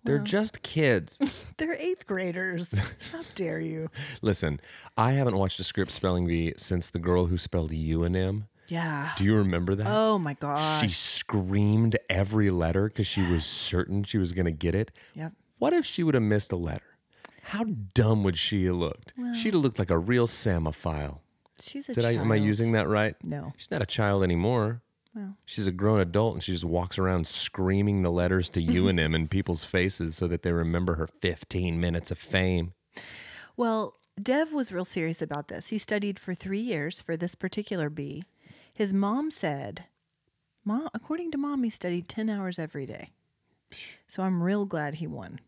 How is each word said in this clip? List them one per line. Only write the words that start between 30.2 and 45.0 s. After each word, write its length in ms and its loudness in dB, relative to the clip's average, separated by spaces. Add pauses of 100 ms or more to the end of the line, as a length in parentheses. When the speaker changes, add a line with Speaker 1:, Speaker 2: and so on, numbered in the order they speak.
Speaker 1:
that 160 -2
they 100 0
remember 440 0
her 100 -2
fifteen 720 -4
minutes 320 -2
of 80 -6
fame. 540 0 (840)
Speaker 2:
Well, 380 -2 (260)
Dev 320 0
was 200 -2
real 140 -2
serious 360 -2
about 260 -6
this. 200 -10
He 100 -4
studied 400 -2
for 160 -8
three 260 -6
years 400 -4
for 160 -6
this 200 -2
particular 540 -4
bee. 340 -10 (480)
His 200 -2
mom 380 0
said, 540 -4 (800)
Mom, 280 -2
according 380 -6
to 80 -4
Mom, 240 -2
he 80 0
studied 380 -4
ten 200 -4
hours 300 -4
every 280 -6
day. 240 -14 (1000)
So 160 -6
I'm 180 0
real 220 2
glad 300 -4
he 120 -8